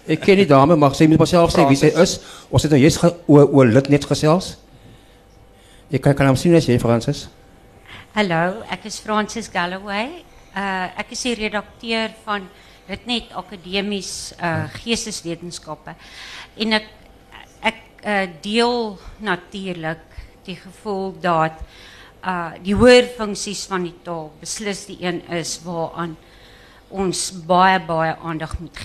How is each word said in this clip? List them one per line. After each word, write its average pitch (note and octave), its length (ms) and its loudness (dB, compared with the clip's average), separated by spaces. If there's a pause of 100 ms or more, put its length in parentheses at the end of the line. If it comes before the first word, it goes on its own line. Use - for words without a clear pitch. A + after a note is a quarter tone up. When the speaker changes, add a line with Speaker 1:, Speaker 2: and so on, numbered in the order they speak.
Speaker 1:
ik D#3+ 140 -2
ken G3 160 4
die G3 100 4
dame, C#3+ 300 6
maar C#3+ 200 4
sy D#3+ 120 6
moet D#3 100 6
maar D#3 100 4
self E3+ 280 4
sê E3 120 6
wie C3+ 100 6
sy D3+ 120 4
Speaker 2:
Francis. - 280 2
Speaker 1:
is. - 320 -20
Ons C3 140 2
het D3+ 80 0
nou C3+ 100 6
juist D3+ 160 4
ge-, E3+ 180 2 (100)
oor, C#3+ 240 8
oor C3+ 160 6
lid C3 240 4
net C#3+ 160 2
gesels. D3+ 520 0 (1300)
Jy C3+ 100 -2
kan, C#3+ 140 2
kan C#3 140 2
hom C3 80 4
sien E3+ 200 4
as D#3+ 100 4
jy, B2 140 2
Francis. A#2 480 -2 (840)
Speaker 3:
Hallo, F#3+ 560 -2
ek F#3 160 -10
is G#3 140 -14
Francis G#3+ 500 -6
Galloway. G3+ 760 -8 (320)
Uh, F#3+ 320 -6 (100)
ek G#3 140 -12
is A#3 100 -10
die B3 140 -4
redakteur G#3+ 760 -8 (120)
van G3+ 220 -8 (420)
Litnet A3 460 -8
Akademies, F#3+ 1040 -8
uh, D#3+ 360 -4
Geesteswetenskappe. E3 1200 -10 (640)
En A3 160 -2
ek, G#3+ 120 -2 (760)
ek, - 180 -4 (260)
uh, G#3 140 -2 (220)
deel A3+ 560 -2 (200)
natuurlijk F3 840 -8 (400)
die F3+ 120 -14
gevoel F#3+ 640 -10
dat, D#3+ 340 0 (720)
uh, F3 280 -6 (100)
die G3 140 -2
hoër B3 400 8
funksies G#3 500 -8
van F#3 180 -4
die E3 200 -10
taal D#3+ 360 -12
beslis G3 460 -8
die F#3+ 140 -16
een F3 300 -6
is E3 320 -8
waaraan E3 560 -8 (760)
ons F#3+ 300 -4 (240)
baie, F#3 400 4
baie D#3+ 340 -2
aandag D#3+ 400 -10
moet D#3 240 -18